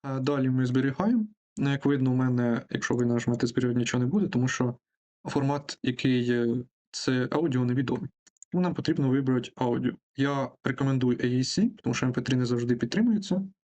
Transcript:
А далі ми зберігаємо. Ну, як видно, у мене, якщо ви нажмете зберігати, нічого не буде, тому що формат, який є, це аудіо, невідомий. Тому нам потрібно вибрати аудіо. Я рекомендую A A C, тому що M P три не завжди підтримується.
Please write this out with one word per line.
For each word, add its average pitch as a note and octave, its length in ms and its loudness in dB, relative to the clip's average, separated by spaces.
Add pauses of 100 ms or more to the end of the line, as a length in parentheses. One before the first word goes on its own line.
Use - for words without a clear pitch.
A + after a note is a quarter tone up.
А C3+ 180 -4
далі C3 300 0
ми B2+ 160 2
зберігаємо. C#3 600 0 (300)
Ну, C#3 140 0
як C#3 140 -2
видно, C3 280 2
у - 20 2
мене, B2 560 0
якщо - 240 -2
ви A#2+ 120 0
нажмете A#2+ 400 0
зберігати, B2 320 0
нічого B2 260 0
не B2+ 60 0
буде, G3 180 2
тому B2+ 200 0
що B2 300 -2 (460)
формат, C#3+ 580 -2
який B2 420 2
є, A#2+ 400 0 (260)
це B2+ 400 -2
аудіо, C#3 340 0
невідомий. B2 460 -2 (400)
Тому F3+ 120 0
нам F3+ 120 0
потрібно D3+ 340 0
вибрати C3 480 0
аудіо. B2 360 -2 (240)
Я C#3 360 -2 (120)
рекомендую C3 520 0
A - 80 -2
A B2 140 2
C, F#3 320 0 (120)
тому B2 120 -2
що - 120 0
M B2+ 60 0
P B2 100 -2
три C3 140 0
не B2+ 100 2
завжди A#2+ 300 0
підтримується. F#3+ 720 0 (160)